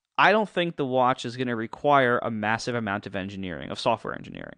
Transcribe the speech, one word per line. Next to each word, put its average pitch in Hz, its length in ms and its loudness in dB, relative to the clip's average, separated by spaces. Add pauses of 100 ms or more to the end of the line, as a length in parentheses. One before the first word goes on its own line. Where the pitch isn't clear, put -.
(180)
I 160 140 6
don't 214 180 2
think 170 260 -2
the 143 100 -2
watch 127 380 2
is 120 140 -8
gonna 123 180 -2
require 123 600 2
a - 140 -2
massive 113 420 -2
amount 107 320 -2
of 98 100 -10
engineering, 95 540 -6
of - 100 -8
software - 360 -2
engineering. 50 420 -14